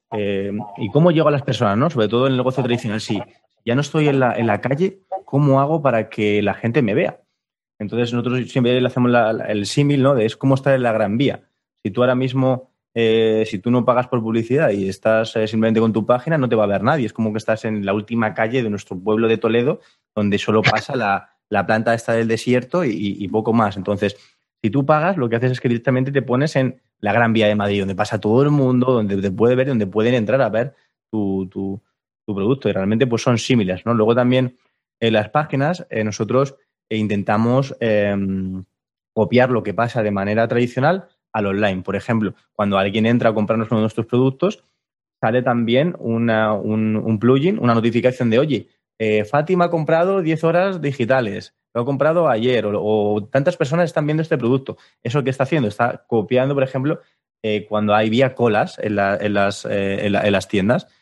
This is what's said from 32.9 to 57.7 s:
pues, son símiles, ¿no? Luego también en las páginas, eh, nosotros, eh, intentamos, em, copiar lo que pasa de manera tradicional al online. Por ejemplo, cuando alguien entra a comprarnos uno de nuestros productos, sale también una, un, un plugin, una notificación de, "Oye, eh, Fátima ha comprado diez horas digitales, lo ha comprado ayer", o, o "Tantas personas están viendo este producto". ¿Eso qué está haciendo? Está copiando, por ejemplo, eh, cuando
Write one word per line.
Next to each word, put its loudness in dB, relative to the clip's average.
pues, -2
son 2
símiles, 0
¿no? 0
Luego 2
también 2
en 2
las 2
páginas, -2
eh, -2
nosotros, -2
eh, -2
intentamos, 0
em, -2
copiar 2
lo 0
que -6
pasa -2
de 0
manera 0
tradicional 0
al -2
online. -2
Por -6
ejemplo, -2
cuando 0
alguien 0
entra 2
a 0
comprarnos -2
uno 2
de 2
nuestros -2
productos, 0
sale 0
también 0
una, 0
un, -2
un 0
plugin, 2
una 2
notificación 0
de, 4
"Oye, -2
eh, 0
Fátima 0
ha -6
comprado 0
diez -2
horas 0
digitales, -2
lo -2
ha -8
comprado 0
ayer", 0
o, -2
o 0
"Tantas -2
personas 0
están -2
viendo 0
este -2
producto". -2
¿Eso -2
qué -2
está -4
haciendo? 0
Está -4
copiando, 0
por 0
ejemplo, -4
eh, -2
cuando 0